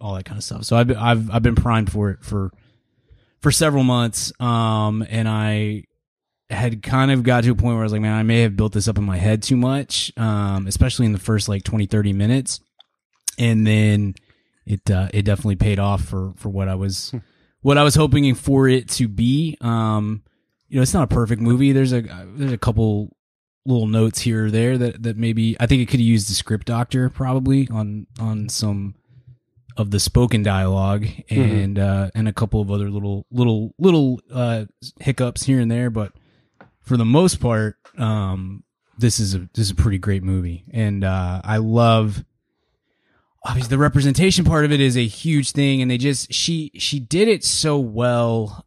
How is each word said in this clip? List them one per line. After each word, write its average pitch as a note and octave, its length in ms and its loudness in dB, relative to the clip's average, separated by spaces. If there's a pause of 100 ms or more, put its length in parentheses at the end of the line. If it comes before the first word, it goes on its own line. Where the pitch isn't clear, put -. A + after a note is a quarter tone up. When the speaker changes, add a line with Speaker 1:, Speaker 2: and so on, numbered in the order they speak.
Speaker 1:
all G2+ 140 -8
that F#2+ 100 -12
kind G#2 100 -14
of G#2 80 -10
stuff. - 200 -10
So - 120 2
I've, A#2+ 180 4
I've, A2+ 360 0
I've A2+ 120 0
been A#2 120 2
primed A2+ 360 2
for G#2 200 0
it - 120 -8
for, G2 300 -6 (880)
for D3+ 100 4
several C#3+ 340 4
months, A#2+ 540 0
um, A2 720 0
and A2 180 -2
I G#2+ 580 -2 (640)
had A2 320 -4
kind C3+ 280 0
of C3 120 2
got A#2+ 220 2
to A#2+ 80 4
a - 20 -2
point A#2 200 0
where A2+ 60 -2
I A2 40 -2
was G#2+ 80 -2
like, G#2+ 100 -2
"Man, G#2+ 100 0
I A2 100 0
may A#2 200 4
have G#2+ 120 2
built G#2 200 0
this G2+ 120 -2
up G#2 120 -2
in G#2 60 0
my G2 120 -2
head G#2+ 260 0
too C3+ 140 0
much," C3 600 -2
um, G2+ 480 -2
especially A#2+ 400 0
in G#2+ 60 2
the G2+ 60 -2
first, G#2+ 300 -2
like, G2 160 -4
twenty, G#2 220 -2
thirty G2+ 260 0
minutes. A#2 480 -2 (800)
And A2+ 280 2
then G#2+ 480 2 (520)
it, - 240 -4
uh, F#2 240 0
it G#2 80 2
definitely G2+ 340 0
paid G2+ 220 2
off G2+ 260 0
for, F#2+ 320 -8
for - 140 -10
what F#2+ 180 -4
I F#2+ 60 -2
was, F#2+ 380 -6
Speaker 2:
Hmm. B2+ 60 -8 (440)
Speaker 1:
what C#3+ 160 4
I D3 40 6
was D3 120 6
hoping C#3+ 400 4
for C3+ 340 2
it B2+ 220 2
to A#2+ 180 0
be. C3 540 0
Um, A2 600 -2 (460)
you C3+ 80 -8
know, C3 60 4
it's C3+ 100 2
not E3+ 120 2
a - 100 -2
perfect A2+ 260 0
movie. B2 320 4
There's C3+ 220 2
a, A#2+ 80 0 (340)
there's C#3 160 -4
a A2+ 60 -6
couple G#2+ 580 0 (480)
little A#2+ 220 0
notes A2 320 2
here A2 280 -2
or G#2+ 40 -2
there A#2 260 0
that, A#2+ 280 -4
that A2+ 120 -4
maybe, A2+ 440 0
I A#2+ 60 2
think B2+ 160 4
it A2+ 40 0
could B2+ 140 0
have A2+ 60 4
used A2 220 2
the G2+ 60 -4
script - 320 -4
doctor A#2+ 420 -2
probably C3 600 0
on, G#2+ 400 -6 (120)
on A2 280 -4
some G2+ 480 -4 (800)
of G2+ 160 -2
the G2+ 80 0
spoken B2 420 2
dialogue G2 600 0 (260)
Speaker 2:
Mm-hmm. C#3 100 0
Speaker 1:
and, G2+ 380 0
uh, G2 340 0
and A2 160 -2
a G#2 40 -2
couple G#2+ 280 -2
of G2 120 -4
other G2+ 180 -4
little, G2+ 400 -6
little, A#2 480 0
little, D3 420 4 (120)
uh, A#2 320 -4 (340)
hiccups B2 460 -4
here C3+ 160 2
and A#2 100 0
there. A#2+ 200 -2
But G#2+ 220 -6 (680)
for - 160 0
the A#2 80 2
most D#3 360 4
part, A2 360 -2 (200)
um, G2 680 -4 (340)
this A#2 220 2
is G2 160 -2
a, - 20 -4 (160)
this A2 120 0
is G2 40 -2
a F#2 60 -8
pretty G2 220 2
great F#2+ 260 -2
movie. F2+ 480 -2
And, G#2 320 -2
uh, F#2+ 400 -2
I G#2+ 140 0
love, A2+ 640 2 (1200)
obviously B2+ 260 -4
the C3+ 80 2
representation D3 640 2
part D#3 200 4
of D3 80 0
it C#3+ 80 4
is C3 160 4
a A#2+ 100 2
huge D3 460 -2
thing. C#3 300 2
And B2+ 60 0
they B2 100 0
just, C3+ 360 -2
she, D#3+ 400 -4
she - 240 -6
did D#3+ 300 0
it G#3 160 0
so D3+ 340 0
well. A#2 880 -2